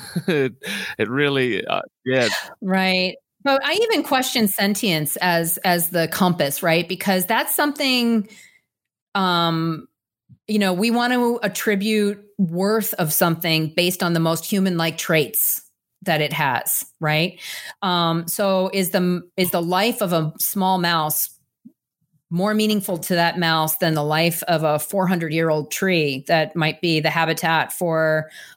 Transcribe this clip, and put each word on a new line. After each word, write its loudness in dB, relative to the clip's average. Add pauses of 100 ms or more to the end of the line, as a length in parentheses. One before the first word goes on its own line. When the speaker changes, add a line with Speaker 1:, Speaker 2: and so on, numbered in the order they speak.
Speaker 1:
<laughs> -8
It, 0 (440)
it 0
really, 0
uh, -2 (240)
yeah. 2 (320)
Speaker 2:
Right. 0 (260)
But 2
I -2
even 0
question 0
sentience 0
as, 0
as 2
the 0
compass, 0
right? 2
Because 0
that's 0
something, 0 (880)
um, 0 (580)
you 2
know, 2
we 0
want 0
to 0
attribute 0 (140)
worth 0
of -2
something 0
based 0
on 2
the 2
most 0
human-like 0
traits 0 (400)
that 0
it -2
has, -2 (120)
right? 0 (440)
Um, 0
so 0
is 0
the, 0
is 0
the 0
life 0
of 0
a 0
small 0
mouse 0 (1040)
more 0
meaningful 0
to -2
that 2
mouse 2
than 2
the 0
life 0
of 0
a 2
four -2
hundred-year-old 0
tree 0
that 0
might 0
be 2
the 0
habitat 0
for 0 (260)